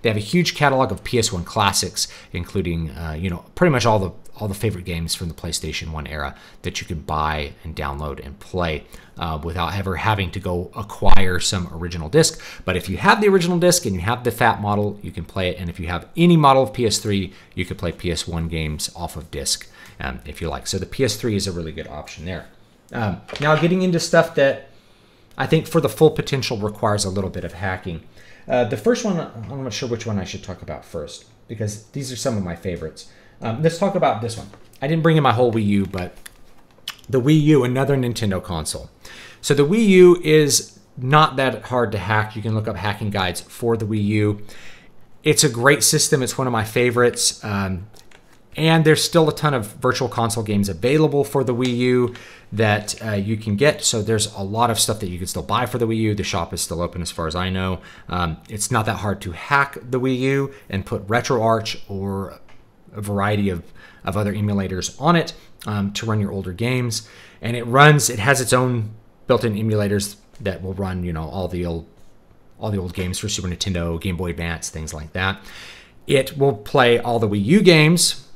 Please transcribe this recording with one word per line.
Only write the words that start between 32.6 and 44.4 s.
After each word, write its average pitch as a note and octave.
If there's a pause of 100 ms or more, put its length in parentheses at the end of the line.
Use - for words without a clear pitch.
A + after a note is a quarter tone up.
Um, A#2+
let's D#3+
talk G3
about C3+
this A2+
one. - (340)
I C#3
didn't D#3+
bring D#3+
in D#3
my C3
whole A#2+
Wii A2
U, G2+
but F2+ (960)
the B2
Wii D3+
U, C#3+
another C3+
Nintendo A2
console. - (500)
So -
the C#3+
Wii G#3+
U F3+
is D#3 (200)
not C3
that B2+
hard A#2+
to G#2+
hack. G#2+
You A2
can A2
look A2
up G#2+
hacking G2+
guides F#2+
for A#2
the A2
Wii G#2+
U. G#2 (800)